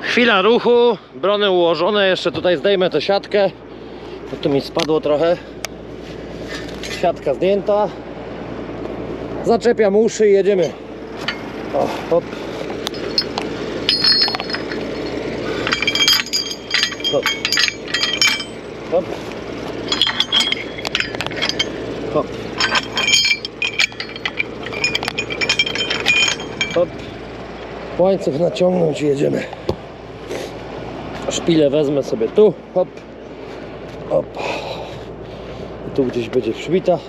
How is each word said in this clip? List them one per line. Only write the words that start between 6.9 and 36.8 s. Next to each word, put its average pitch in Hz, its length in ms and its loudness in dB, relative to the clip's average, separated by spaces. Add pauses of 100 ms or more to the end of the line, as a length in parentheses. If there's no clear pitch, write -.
Siatka 165 340 2
zdjęta. 196 540 2 (1600)
Zaczepiam 214 520 4
uszy 220 320 6
i 202 40 8
jedziemy. 190 380 6 (1040)
O, 135 120 2 (240)
hop. - 140 4 (4000)
Hop. 139 120 2 (1700)
Hop. 170 140 2 (3000)
Hop. 151 140 2 (4000)
Hop. 175 140 2 (1120)
Łańcuch 175 420 4
naciągnąć 170 640 4
i 151 40 2
jedziemy. 143 380 2 (2000)
Szpilę 156 260 6
wezmę 143 320 4
sobie 113 260 0
tu. 208 260 8 (200)
Hop. 180 140 4 (1200)
Hop. - 160 2 (1600)
I - 80 -6
tu 139 80 4
gdzieś 120 240 -2
będzie 113 240 2
przybita. 170 460 2 (100)